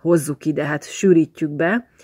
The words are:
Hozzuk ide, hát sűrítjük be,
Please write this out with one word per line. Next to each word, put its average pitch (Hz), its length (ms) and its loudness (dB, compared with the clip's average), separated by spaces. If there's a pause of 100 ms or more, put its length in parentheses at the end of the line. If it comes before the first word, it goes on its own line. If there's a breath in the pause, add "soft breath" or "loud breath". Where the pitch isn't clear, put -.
Hozzuk 147 440 -2
ide, 151 200 -2
hát 147 240 -8
sűrítjük 165 600 2
be, 165 400 -4 (140 soft breath)